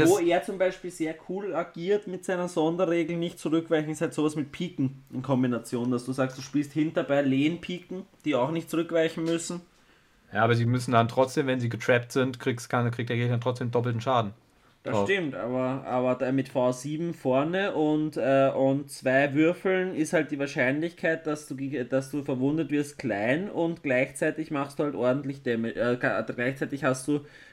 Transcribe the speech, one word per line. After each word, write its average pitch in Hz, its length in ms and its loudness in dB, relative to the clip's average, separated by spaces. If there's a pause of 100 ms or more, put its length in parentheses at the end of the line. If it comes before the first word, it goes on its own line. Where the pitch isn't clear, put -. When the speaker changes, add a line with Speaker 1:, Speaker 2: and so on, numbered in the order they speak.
Speaker 1:
Wo 190 100 8
Speaker 2:
das 170 100 0
Speaker 1:
er 175 160 4
zum 196 160 -6
Beispiel 185 320 0
sehr 160 240 -4 (140)
cool 190 260 -6
agiert 175 520 -2
mit 180 180 -8
seiner 180 240 -2
Sonderregel, 170 680 0
nicht 170 220 -4
zurückweichen, 160 520 0
ist 156 100 -6
halt 160 140 -2
sowas 151 200 0
mit 147 180 -4
Piken 147 500 -4 (100)
in 127 100 -6
Kombination, 123 680 0
dass 120 160 0
du 131 60 -4
sagst, 131 260 -2
du 131 40 -14
spielst 143 300 -2
hinterbei 151 480 2
Lehen-Piken, 170 840 -2 (180)
die 147 100 2
auch 127 180 2
nicht 165 180 -4
zurückweichen 160 540 0
müssen. 165 360 -2 (720)
Speaker 2:
Ja, 104 120 4
aber 117 100 6
sie 117 100 2
müssen 123 280 0
dann 117 160 6
trotzdem, 135 380 2
wenn 127 140 0
sie 120 80 -2
getrappt 120 440 2
sind, 131 280 0
kriegst 123 300 -4
keine, 120 200 2
kriegt 117 200 -4
der 120 60 0
Gegner 120 240 0
trotzdem 123 300 -2
doppelten 120 300 0
Schaden. 113 320 2 (500)
Speaker 1:
Das - 120 -4
Speaker 2:
Drauf. 202 160 2
Speaker 1:
stimmt, 175 240 0
aber, 127 500 -2
aber 127 300 0
da 127 180 -2
mit 135 160 0
V 127 240 2
sieben 156 400 -6
vorne 165 600 0
und, 151 420 0
äh, 135 340 4
und 135 400 0
zwei 131 440 2
Würfeln 185 600 2
ist 156 200 -2
halt 156 160 2
die 143 80 -4
Wahrscheinlichkeit, 156 880 0
dass 147 200 -4
du 143 80 -10
ge-, 135 300 -4
dass 135 260 -2
du 147 120 -4
verwundet 139 480 0
wirst, 147 280 -2
klein 127 520 0
und 165 320 -2
gleichzeitig 147 680 0
machst 143 280 -4
du 156 60 0
halt 147 100 -2
ordentlich 131 480 0
Damage, 113 320 -2
äh, 123 240 0
ga-, 113 240 0
gleichzeitig 135 600 -4
hast - 260 0
du, 147 120 2 (320)